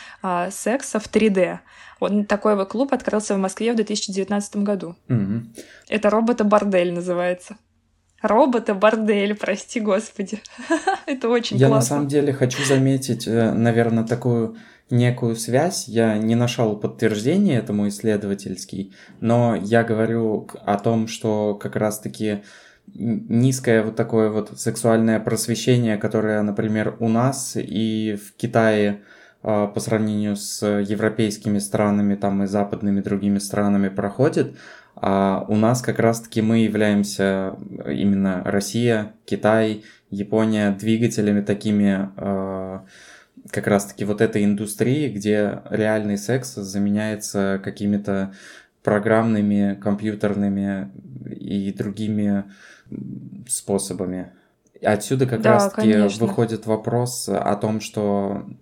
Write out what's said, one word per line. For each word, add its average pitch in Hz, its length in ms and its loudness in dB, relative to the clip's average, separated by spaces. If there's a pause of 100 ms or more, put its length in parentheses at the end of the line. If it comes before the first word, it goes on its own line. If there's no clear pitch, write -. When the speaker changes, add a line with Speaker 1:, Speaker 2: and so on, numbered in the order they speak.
(240)
Speaker 1:
а, 180 260 -2
секса 214 500 -4
в 208 80 -12
три 220 220 4
дэ. 180 300 2 (400)
Вот 202 280 0
такой 208 280 2
вот 196 140 -2
клуб 269 220 -2
открылся 214 440 -2
в - 20 0
Москве 196 340 -2
в 240 40 0
две 214 100 2
тысячи 208 260 -6
девятнадцатом 202 520 -2
году. 185 320 -4 (120)
Speaker 2:
Мгм. 110 460 -2 (360)
Speaker 1:
Это 208 200 2
"Робота-бордель" 208 840 2
называется. 180 640 -4 (680)
"Робота-бордель", 214 1120 2
прости 208 440 -4
господи. 208 640 -4 (320)
<laughs> 370 320 -2
Это 262 240 -2
очень 233 280 0
Speaker 2:
Я 131 120 6
на 139 60 4
Speaker 1:
классно. 135 220 2
Speaker 2:
самом 143 100 -2
деле 143 260 2
хочу 131 300 0
заметить, 135 640 2
э, 113 260 2
наверно, 113 540 2
такую 117 500 -2 (340)
некую 120 440 2
связь. 139 520 -2
Я 110 300 2
не 110 180 2
нашёл 120 420 2
подтверждения 117 840 2
этому 104 280 0
исследовательски, 101 1040 -4 (300)
но 117 340 2
я 107 280 2
говорю 113 580 0
к-, - 140 -16 (100)
о 101 140 2
том, 113 280 0
что 107 480 -2
как 101 200 -10
раз-таки 107 680 -4 (540)
н-, 110 340 -4
низкое 117 540 4
вот 110 120 -4
такое 110 360 2
вот 107 280 -6
сексуальное 113 600 2
просвещение, 113 800 0
которое, 107 440 0
например, 107 580 -2
у 113 80 0
нас 123 480 0
и 110 640 -2
в - 180 -16
Китае, 110 640 2 (420)
а, 104 240 0
по 104 120 -4
сравнению 107 560 -2
с - 300 -6
европейскими 104 920 0
странами, 104 560 0
там, 98 280 -2
и 98 40 -2
западными 101 540 -2
другими 101 380 0
странами 101 500 0
проходит, 127 640 0 (400)
а 98 520 2
у 107 80 0
нас 113 280 4
как - 160 -2
раз-таки 113 420 0
мы 113 180 4
являемся, 101 960 2 (320)
именно 95 560 0
Россия, 107 720 0 (120)
Китай, 107 580 2 (260)
Япония, 107 640 0
двигателями 104 680 0
такими, 101 760 0
а, 95 680 -6 (640)
как - 160 -4
раз-таки 101 380 0
вот 104 160 0
этой 107 220 2
индустрии, 110 640 0
где 104 600 -2
реальный 104 480 0
секс 131 380 -4
заменяется 101 1080 -2
какими-то 101 680 -2 (500)
программными, 104 1000 2
компьютерными 101 1080 -2 (380)
и 98 440 -6
другими, 104 720 -2 (460)
м, - 560 -14
способами. 92 840 -4 (520)
Отсюда 120 440 0
как 117 140 -2
Speaker 1:
Да, 107 100 4
Speaker 2:
раз-таки 110 420 4
Speaker 1:
конечно. 107 340 2
Speaker 2:
выходит 107 400 -2
вопрос 117 640 -2
о 98 260 0
том, 107 260 -2
что 101 640 -2 (160)